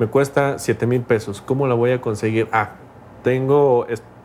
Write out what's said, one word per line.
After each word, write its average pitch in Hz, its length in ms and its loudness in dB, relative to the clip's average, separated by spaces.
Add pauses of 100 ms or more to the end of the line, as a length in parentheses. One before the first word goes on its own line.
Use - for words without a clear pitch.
Me 113 80 0
cuesta 139 500 0
siete 113 300 -2
mil 123 140 0
pesos. 110 440 -2
¿Cómo 135 220 0
la 123 80 2
voy 120 160 2
a 127 80 -2
conseguir? 110 500 -2
Ah, 107 200 -2 (520)
tengo, 131 640 2
es-, 113 140 -6 (220)